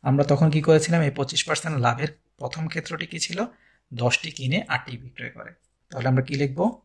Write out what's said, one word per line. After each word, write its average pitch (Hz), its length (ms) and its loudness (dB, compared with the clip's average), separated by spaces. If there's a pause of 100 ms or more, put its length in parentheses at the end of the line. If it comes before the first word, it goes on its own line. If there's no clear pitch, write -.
আমরা 139 240 4
তখন 151 220 6
কি 156 140 4
করেছিলাম? 160 400 6
এই 135 100 -2
পঁচিশ 139 280 -2
পার্সেন্ট 160 280 -4 (120)
লাভের 123 240 0 (300)
প্রথম 139 220 -6 (100)
ক্ষেত্রটি 160 400 -8
কি 170 140 -10
ছিল? 170 120 -6 (540)
দশটি 123 460 0
কিনে 131 200 0 (160)
আটটি - 200 -6 (100)
বিক্রয় 123 320 -14
করে। - 140 -16 (400)
তাহলে 127 220 -4
আমরা 131 160 4
কি 147 140 -4
লিখব? 139 180 -2 (240)